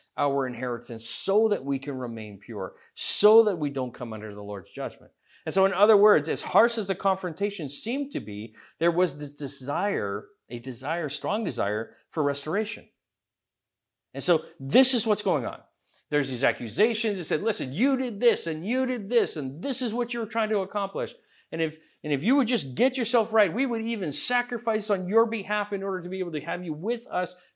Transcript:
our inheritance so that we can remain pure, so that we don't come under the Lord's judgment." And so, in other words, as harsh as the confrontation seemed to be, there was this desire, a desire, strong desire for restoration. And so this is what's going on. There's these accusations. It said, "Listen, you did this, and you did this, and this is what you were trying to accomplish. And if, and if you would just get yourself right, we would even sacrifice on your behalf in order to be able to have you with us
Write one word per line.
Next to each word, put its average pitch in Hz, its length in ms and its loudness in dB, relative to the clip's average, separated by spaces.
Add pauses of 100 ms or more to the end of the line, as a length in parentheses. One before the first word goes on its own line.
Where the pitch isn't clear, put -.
(160)
our 139 300 0
inheritance 120 640 -6
so 214 400 2
that 170 160 0
we 139 140 0
can 139 180 -6
remain 113 420 -8
pure, 101 360 -6 (200)
so 220 500 6
that 202 120 0
we 151 140 -2
don't 131 240 -4
come 117 180 -8
under 107 180 -8
the 101 120 -10
Lord's 101 300 -10
judgment." 123 400 -10 (340)
And 156 80 -2
so, 190 100 4
in 196 80 2
other 208 240 6
words, 196 320 6
as 139 140 -2
harsh 226 340 4
as 196 120 -2
the 190 60 0
confrontation 190 760 -2
seemed 277 440 -2
to 135 80 -4
be, 107 340 -10 (240)
there 170 120 2
was 165 280 2
this 147 120 -6
desire, 131 960 -4 (220)
a 120 100 -6
desire, 135 500 -6
strong 190 360 -4
desire 110 500 -2 (160)
for 160 120 -2
restoration. 156 640 -2 (1300)
And 135 80 -4
so 165 220 4 (160)
this 156 340 6
is 233 120 2
what's 214 160 0
going 147 220 0
on. 101 140 -8 (520)
There's 143 200 0
these 123 140 0
accusations. 165 760 0
It 175 60 -4
said, 160 180 0
"Listen, 185 300 -2
you 254 240 2
did 240 240 -4
this, 226 260 4
and 160 180 -4
you 254 220 0
did 226 240 -4
this, 220 260 2
and 139 240 -6
this 247 220 0
is 233 100 -2
what 240 220 -4
you 240 60 -4
were 226 60 -4
trying 226 240 -2
to 208 100 0
accomplish. 190 540 -4 (360)
And 165 100 -4
if, 156 180 -2 (240)
and 151 100 -2
if 139 100 0
you 233 140 4
would 254 120 2
just 151 260 -2
get 254 220 2
yourself 226 360 0
right, 208 200 4
we 247 140 0
would 233 160 -2
even 214 300 -4
sacrifice 233 800 -2
on 180 180 0
your 226 180 4
behalf 208 460 -4
in 196 100 -4
order 190 180 -4
to 170 80 -8
be 190 120 -6
able 175 120 -6
to 151 80 -4
have 175 240 -6
you 170 80 -4
with 220 380 -4
us 180 260 -4 (200)